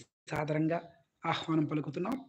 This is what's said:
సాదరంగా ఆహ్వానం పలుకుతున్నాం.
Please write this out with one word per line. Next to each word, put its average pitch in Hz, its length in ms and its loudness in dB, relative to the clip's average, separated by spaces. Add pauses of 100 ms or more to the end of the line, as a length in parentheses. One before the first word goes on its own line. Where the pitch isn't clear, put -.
(320)
సాదరంగా 156 480 2 (520)
ఆహ్వానం 160 400 2
పలుకుతున్నాం. 165 440 -2 (140)